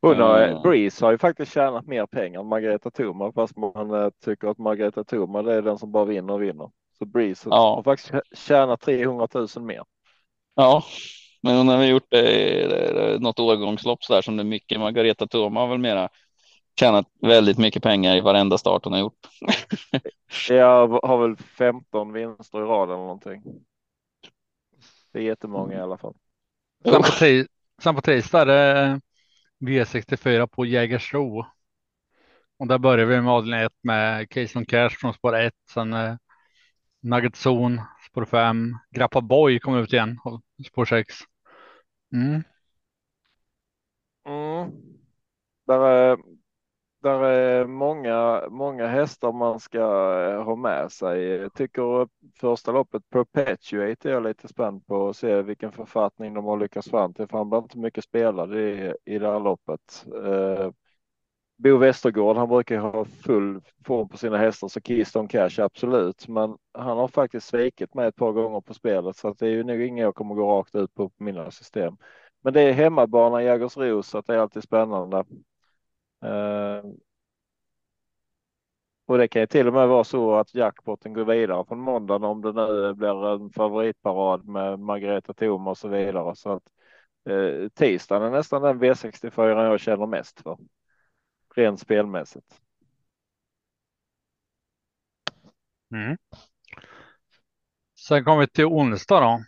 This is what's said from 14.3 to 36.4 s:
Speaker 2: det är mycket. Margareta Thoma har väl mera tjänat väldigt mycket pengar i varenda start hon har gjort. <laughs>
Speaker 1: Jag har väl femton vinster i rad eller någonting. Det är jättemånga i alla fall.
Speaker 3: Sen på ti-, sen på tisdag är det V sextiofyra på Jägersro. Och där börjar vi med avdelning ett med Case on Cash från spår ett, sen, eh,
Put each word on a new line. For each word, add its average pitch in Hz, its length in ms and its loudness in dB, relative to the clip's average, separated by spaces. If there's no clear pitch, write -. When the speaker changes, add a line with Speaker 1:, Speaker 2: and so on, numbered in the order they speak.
Speaker 2:
det 104 60 -4
är - 20 -4
mycket. 107 360 -6
Margareta 113 460 0
Thoma 107 340 -2
har 123 80 0
väl 123 100 -2
mera 104 300 -2
tjänat 107 260 6
väldigt 113 380 8
mycket 110 240 0
pengar 95 340 4
i 90 40 4
varenda 98 380 4
start 92 260 0
hon 104 80 -6
har 98 80 -2
gjort. 101 180 -6
<laughs> - 680 -8
Speaker 1:
Jag 123 400 8
har 123 300 2
väl 110 80 -4
femton 120 760 -4
vinster 110 460 -10
i 107 40 -4
rad 107 260 0
eller 90 100 -6
någonting. 95 440 -14
Det - 60 -10
är 110 40 -6
jättemånga 101 540 -8
i 95 40 -8
alla 92 180 -10
fall. - 160 -16
Speaker 3:
Sen 240 80 4
på - 60 4
ti-, 135 380 4
sen 165 120 2
på 135 60 -2
tisdag 143 400 2
är 143 60 6
det 139 540 4
V 131 280 0
sextiofyra 120 600 0
på 123 200 -6
Jägersro. 120 800 -2
Och 131 80 -10
där 127 120 2
börjar 123 280 4
vi 123 140 2
med 123 120 2
avdelning 117 280 0
ett 110 120 -2
med 110 480 -2
Case 123 280 -6
on 117 80 -8
Cash 120 240 2
från - 240 -6
spår 113 220 -2
ett, 113 180 0
sen, 113 220 -6
eh, 113 220 -4